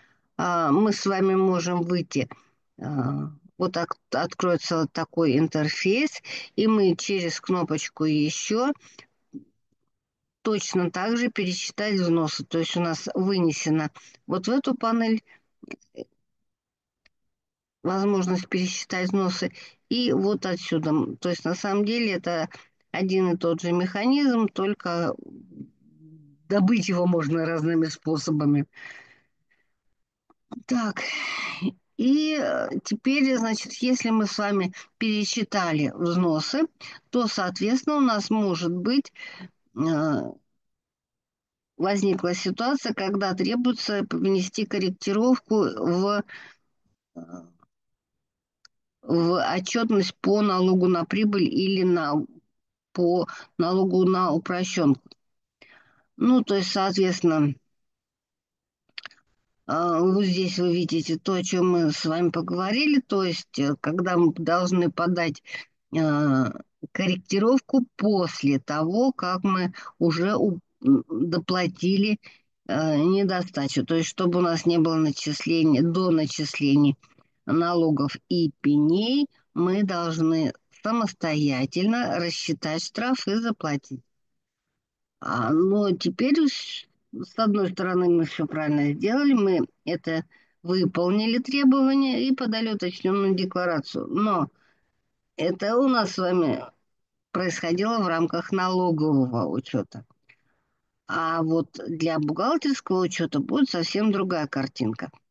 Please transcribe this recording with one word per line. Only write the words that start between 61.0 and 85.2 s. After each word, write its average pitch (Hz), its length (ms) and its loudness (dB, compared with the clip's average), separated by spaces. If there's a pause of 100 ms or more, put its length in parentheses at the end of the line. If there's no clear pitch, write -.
то, 196 160 -2
о 180 80 0
чём 185 280 2
мы 165 220 2
с - 120 -6
вами 165 260 0
поговорили. 202 680 0
То 202 240 -2
есть, - 340 -6
э, 143 220 0
когда 180 360 0
мы 170 180 4
должны 175 560 2
подать, 170 520 -2 (540)
э, 147 480 2 (480)
корректировку 196 960 0 (100)
после 175 640 2
того, 170 540 0
как 185 320 -4
мы 185 280 2 (260)
уже 170 380 2
у-, 190 220 0 (260)
м, 135 240 6
доплатили, 180 1080 0 (500)
э, 156 300 0
недостачу. 180 880 0
То 165 120 0
есть, 165 120 0
чтобы 175 300 0
у 180 40 4
нас 165 240 0
не 170 120 4
было 160 180 2
начисления, 156 840 2
до 175 280 2
начисления 147 880 2 (500)
налогов 160 680 0 (120)
и 170 220 2 (100)
пеней, 185 640 2 (280)
мы 185 280 0
должны 165 720 0 (300)
самостоятельно 175 1400 0
рассчитать 165 640 -4
штраф 247 440 -4
и 196 80 -2
заплатить. 156 640 -4 (1200)